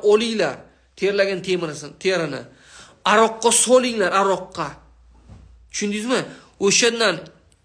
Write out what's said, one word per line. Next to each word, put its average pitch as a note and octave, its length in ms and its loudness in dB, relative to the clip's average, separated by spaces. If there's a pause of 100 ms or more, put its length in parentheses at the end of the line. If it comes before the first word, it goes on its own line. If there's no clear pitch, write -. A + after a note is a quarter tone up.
olinglar. G#3 540 2 (420)
Terlagan G3 440 -2
temirisini, D#3 560 -6
terini. D#3+ 440 -4 (640)
Aroqqa A3 480 2
solinglar, A#3 600 2
aroqqa. F#3 560 -2 (1000)
Tushundingizmi? G#3+ 520 -4 (360)
O'shandan A3 600 2 (480)